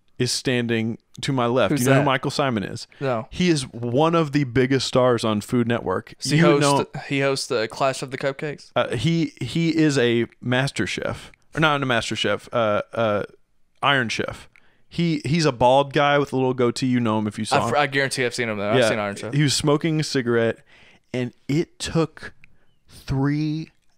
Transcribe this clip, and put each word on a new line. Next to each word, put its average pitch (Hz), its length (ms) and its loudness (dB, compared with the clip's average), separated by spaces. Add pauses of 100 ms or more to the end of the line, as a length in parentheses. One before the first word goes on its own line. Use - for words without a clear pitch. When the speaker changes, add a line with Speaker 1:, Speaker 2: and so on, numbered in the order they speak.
(200)
Speaker 1:
is 123 100 0
standing 113 680 0 (240)
to - 100 -4
my 127 140 0
left. 117 260 2
Speaker 2:
Who's 139 100 0
Speaker 1:
You 123 60 0
know 135 60 6
Speaker 2:
that? 135 80 6
Speaker 1:
who - 40 2
Michael 135 260 0
Simon 127 320 0
is? - 240 -10 (120)
Speaker 2:
No. 123 300 -4
Speaker 1:
He 180 200 0
is 139 220 2
one 123 440 0
of 151 180 0
the 147 100 2
biggest 127 440 0
stars 127 360 2
on 107 160 0
Food 120 260 0
Network. 117 540 -2
Speaker 2:
Does 135 120 -6
he 147 80 4
Speaker 1:
You 165 40 6 (160)
Speaker 2:
host, - 20 0
Speaker 1:
know 143 460 0
Speaker 2:
he 139 140 -2
hosts 139 260 -2
the 113 220 -2
Clash 135 320 -2
of 131 100 -10
the 135 60 -8
Cupcakes? 143 580 -6
Speaker 1:
Uh, 120 220 0
he, 160 420 0
he 160 380 -2
is 151 200 4
a 120 280 2 (160)
Master 123 440 -2
Chef. - 460 -6 (240)
Or 151 60 -2
not 147 200 2
a 139 40 -4
Master 117 320 -2
Chef, 104 340 -2
uh, 107 300 0 (120)
uh, 107 300 0 (580)
Iron 131 280 2
Chef. - 400 -8 (400)
He, 170 360 -2
he's 156 200 2
a 143 80 2
bald 135 400 4
guy 143 260 2
with 139 140 -4
a - 20 0
little 131 180 2
goatee. 123 340 0
You 123 120 2
know 110 200 0
him 107 80 -2
if 104 120 -8
you 107 60 -4
saw 143 160 2
Speaker 2:
I - 20 0
Speaker 1:
him. 117 60 -2
Speaker 2:
fr-, 143 80 0
I 147 100 0
guarantee 135 380 -2
I've 120 100 -4
seen 117 140 -4
him, 107 80 -4
though. 101 140 -2
I've 120 80 2
Speaker 1:
Yeah. 110 100 4
Speaker 2:
seen 110 100 0
Iron 101 160 -4
Chef. 110 180 -10
Speaker 1:
He 147 80 2
was 135 140 2
smoking 156 460 0
a - 20 0
cigarette, 117 560 0 (540)
and 123 200 -4 (140)
it 151 320 -2
took - 540 -4 (560)
three 151 840 -4 (260)